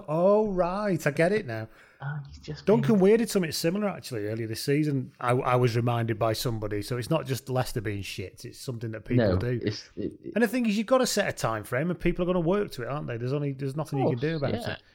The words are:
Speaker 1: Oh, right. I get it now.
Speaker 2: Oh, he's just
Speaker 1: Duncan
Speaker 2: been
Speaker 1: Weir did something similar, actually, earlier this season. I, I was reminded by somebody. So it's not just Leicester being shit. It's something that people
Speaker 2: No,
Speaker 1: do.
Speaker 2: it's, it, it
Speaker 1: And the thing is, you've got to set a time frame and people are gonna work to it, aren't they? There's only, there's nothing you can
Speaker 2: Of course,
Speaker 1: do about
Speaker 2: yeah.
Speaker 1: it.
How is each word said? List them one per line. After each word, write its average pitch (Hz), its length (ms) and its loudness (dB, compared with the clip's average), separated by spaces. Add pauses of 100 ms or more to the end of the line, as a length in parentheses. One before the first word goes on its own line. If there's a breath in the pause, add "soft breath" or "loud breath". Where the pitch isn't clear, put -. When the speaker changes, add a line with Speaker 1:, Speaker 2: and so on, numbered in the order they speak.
Speaker 1:
Oh, 202 400 4
right. 185 580 0
I 151 40 2
get 165 220 2
it 214 140 -2
now. 110 220 -6 (320 soft breath)
Speaker 2:
Oh, 147 180 -8 (100)
he's - 100 -20
just - 280 -12
Speaker 1:
Duncan 180 280 6
Speaker 2:
been 202 60 6
Speaker 1:
Weir 196 180 8
did 226 120 0
something 170 220 2
similar, 196 360 0
actually, 123 380 -6
earlier 113 220 -4
this 110 140 -6
season. 143 580 2
I, 123 120 2
I 123 240 2
was 123 200 4
reminded 117 420 0
by 113 140 2
somebody. 107 500 -2
So 123 140 -6
it's 120 140 -4
not 151 160 0
just 127 240 -4
Leicester 127 320 -2
being 101 200 -4
shit. - 440 -12
It's 117 120 -16
something 117 340 -8
that 110 120 -12
people 123 240 4
Speaker 2:
No, 92 80 4
Speaker 1:
do. 117 260 -2
Speaker 2:
it's, - 340 -4
it, 101 160 -6 (120)
it - 100 -12
Speaker 1:
And 220 80 2
the 240 60 4
thing 247 180 -2
is, 202 120 0
you've 220 100 -2
got 262 100 6
to 254 80 2
set 202 220 0
a 131 40 -2
time 113 300 -4
frame 135 280 -2
and 175 100 -6
people 175 240 0
are - 20 -2
gonna 180 140 0
work 190 320 0
to 123 100 -8
it, 113 60 -6
aren't 147 180 -6
they? 120 120 -6
There's 123 160 -4
only, 147 180 -2
there's 135 240 -6
nothing 143 240 -4
you 135 60 2
can 156 80 2
Speaker 2:
Of 120 60 -4
course, 147 100 0
Speaker 1:
do 165 60 -2
about 139 260 -2
Speaker 2:
yeah. - 100 -4
Speaker 1:
it. - 100 -12 (120 soft breath)